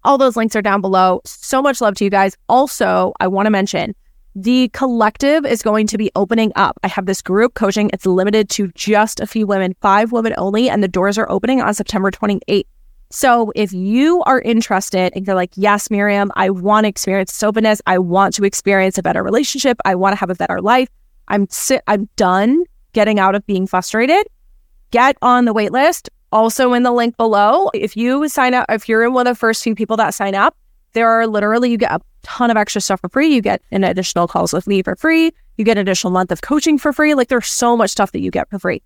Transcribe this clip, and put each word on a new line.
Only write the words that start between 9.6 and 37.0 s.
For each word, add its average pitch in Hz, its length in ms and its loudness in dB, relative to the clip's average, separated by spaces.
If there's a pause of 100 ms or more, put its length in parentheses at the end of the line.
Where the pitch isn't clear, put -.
five 208 300 2
women 226 260 -2
only, 208 320 0
and 202 140 0
the 190 40 0
doors 190 300 0
are 220 120 -2
opening 240 320 0
on 208 120 -2
September 190 380 -2
twenty-eighth. 202 560 -2 (440)
So 240 440 2
if 196 180 -2
you 247 540 0
are 262 120 4
interested 196 760 -2
and 190 100 -8
you're 190 100 -2
like, 180 200 -2
"Yes, 202 340 0
Miriam, 202 460 0
I 190 160 0
wanna 208 360 2
experience 190 440 -2
this - 100 -8
openness. 220 460 2
I 185 100 2
want 185 380 2
to 202 100 0
experience 190 540 0
a 175 40 -8
better 180 200 -2
relationship. 254 600 0
I 190 120 0
wanna 196 200 0
have 180 140 -4
a 185 60 -4
better 175 260 -4
life. 247 280 2 (380)
I'm 202 220 0
si-, - 380 -2
I'm 208 280 0
done 214 480 2 (300)
getting 214 260 2
out 190 140 4
of 202 140 -4
being 190 180 -2
frustrated," 247 640 0 (640)
get 262 320 2
on 247 220 4
the 220 80 0
wait 208 200 -2
list. 294 360 0 (220)
Also 226 420 2
in 240 100 2
the 247 80 2
link 233 260 0
below. 226 560 2
If - 240 -6
you 262 320 0
sign 254 240 0
up, 247 160 -2
if 220 180 -4
you're 226 160 2
in 240 100 0
one 247 120 0
of 247 60 2
the 233 80 -6
first 226 240 -2
few 220 100 -2
people 220 240 -2
that 208 160 0
sign 196 220 -4
up, 214 200 0 (380)
there 226 160 2
are 226 160 2
literally, 220 460 0
you 233 60 0
get 220 140 0
a 151 80 -2 (220)
ton 233 300 -2
of 220 60 2
extra 208 220 -2
stuff 190 220 -2
for 180 80 -8
free. 294 240 2
You 240 80 2
get - 300 -2
an 196 120 0
additional 180 440 0
calls 175 260 -2
with - 140 -4
me 196 160 0
for 185 120 -4
free. 320 380 2 (240)
You 214 80 -2
get 226 120 4
an 208 40 0
additional 185 300 -2
month 185 200 0
of 165 100 -4
coaching 302 360 0
for 285 160 0
free. 302 220 2